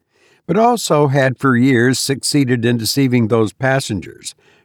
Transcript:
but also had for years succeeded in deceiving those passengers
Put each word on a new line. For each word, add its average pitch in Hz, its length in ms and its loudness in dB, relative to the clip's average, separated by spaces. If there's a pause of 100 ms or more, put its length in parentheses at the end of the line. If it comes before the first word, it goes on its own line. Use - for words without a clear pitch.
(440)
but 170 140 -2
also 220 480 2
had 131 320 0
for 131 180 2
years 123 440 2
succeeded 120 640 -2
in 120 120 0
deceiving 120 520 0
those 110 240 0
passengers 131 840 -6 (300)